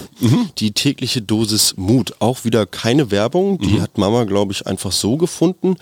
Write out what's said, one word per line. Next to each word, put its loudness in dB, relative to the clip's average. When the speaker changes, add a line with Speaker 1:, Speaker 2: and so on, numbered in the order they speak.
Speaker 1:
Mhm. 4
Speaker 2:
die 0
tägliche -2
Dosis 0
Mut. 0
Auch 0
wieder 2
keine 0
Werbung, 0
die 0
Speaker 1:
Mhm. 2
Speaker 2:
hat -6
Mama, 2
glaub 0
ich, -8
einfach -6
so 0
gefunden. 0